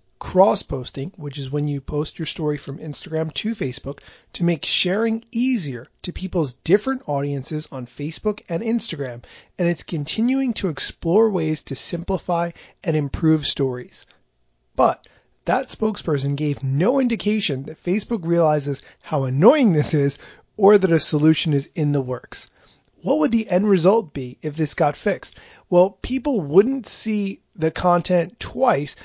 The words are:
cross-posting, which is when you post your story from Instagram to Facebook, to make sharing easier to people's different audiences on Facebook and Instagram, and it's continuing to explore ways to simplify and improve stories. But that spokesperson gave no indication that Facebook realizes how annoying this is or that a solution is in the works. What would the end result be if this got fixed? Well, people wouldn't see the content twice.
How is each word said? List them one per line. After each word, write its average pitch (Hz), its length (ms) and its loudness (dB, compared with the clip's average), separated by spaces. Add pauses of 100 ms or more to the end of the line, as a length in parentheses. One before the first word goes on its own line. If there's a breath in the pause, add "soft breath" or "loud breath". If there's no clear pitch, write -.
(200)
cross-posting, 180 960 0
which 147 220 -12
is 135 120 -8
when 147 200 -2
you 143 100 -2
post 151 400 -6
your 160 60 -6
story 151 320 -4
from - 220 -14
Instagram 156 560 -6
to 220 200 -4
Facebook, 139 440 -8 (340 loud breath)
to - 100 -6
make 170 220 0
sharing 220 680 0
easier 190 560 -2 (140)
to 175 100 -8
people's 175 400 -2
different - 560 0
audiences 143 640 -4
on 131 140 -8
Facebook 160 640 -6
and 170 120 -4
Instagram, 143 600 -4 (340 loud breath)
and 175 120 2
it's 170 140 -2
continuing 240 720 -2
to - 120 -4
explore 175 640 0
ways 160 340 -2
to - 140 -8
simplify 170 760 -4 (320 loud breath)
and 156 140 0
improve 151 500 2
stories. 135 580 -4 (680 soft breath)
But - 320 2 (380 soft breath)
that 247 220 0
spokesperson 143 680 -2
gave 143 280 -2
no 160 360 2
indication 208 640 -2
that 156 180 -14
Facebook 196 440 -2
realizes 151 560 2 (180 loud breath)
how 143 240 -2
annoying 190 480 6
this 151 220 2
is 143 260 2 (380 loud breath)
or 208 200 8
that 175 160 2
a 160 80 6
solution 156 500 2
is 139 240 0
in 147 160 0
the 143 80 2
works. - 500 -8 (520 soft breath)
What 254 180 0
would 294 140 -2
the 220 160 0
end 190 180 2
result 190 460 4
be 127 280 -8
if 147 140 -6
this 156 180 -2
got 147 220 2
fixed? - 420 -4 (320 loud breath)
Well, 175 200 6 (120)
people 254 380 -2
wouldn't 208 480 4
see 208 540 -4 (160)
the 160 140 0
content 175 680 0
twice. 196 640 -2